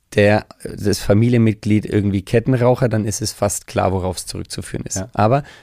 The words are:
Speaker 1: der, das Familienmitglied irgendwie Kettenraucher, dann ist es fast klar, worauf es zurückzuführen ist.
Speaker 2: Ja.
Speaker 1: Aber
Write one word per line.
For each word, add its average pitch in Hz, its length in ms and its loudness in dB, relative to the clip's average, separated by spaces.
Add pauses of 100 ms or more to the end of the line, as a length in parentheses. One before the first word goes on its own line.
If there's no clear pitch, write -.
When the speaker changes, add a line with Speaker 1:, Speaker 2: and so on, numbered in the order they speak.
(160)
Speaker 1:
der, 104 320 4 (160)
das - 340 -2
Familienmitglied 107 880 2
irgendwie 98 380 0
Kettenraucher, 123 640 2
dann 107 160 -2
ist 110 160 -6
es 104 100 -4
fast - 360 -4
klar, 98 240 -2
worauf 92 260 -4
es - 80 -12
zurückzuführen - 580 -10
ist. - 120 -10
Speaker 2:
Ja. 95 180 -6
Speaker 1:
Aber 117 300 2 (200)